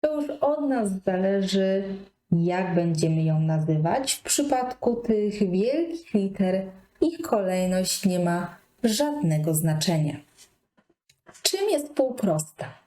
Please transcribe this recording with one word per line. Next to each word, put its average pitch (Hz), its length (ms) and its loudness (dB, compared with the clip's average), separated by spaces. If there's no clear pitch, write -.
To 302 200 0
już 294 80 -4
od 294 320 0
nas 226 440 -2
zależy, 190 760 2
jak 175 440 0
będziemy 165 480 2
ją 156 160 2
nazywać. 160 720 2
W - 80 -8
przypadku 254 760 0
tych 208 560 0
wielkich 269 600 -2
liter 190 520 0
ich 330 200 0
kolejność 185 840 0
nie 180 140 2
ma 175 380 -2
żadnego 196 720 0
znaczenia. 156 640 0
Czym 392 280 -2
jest 294 240 -2
półprosta? 208 800 -2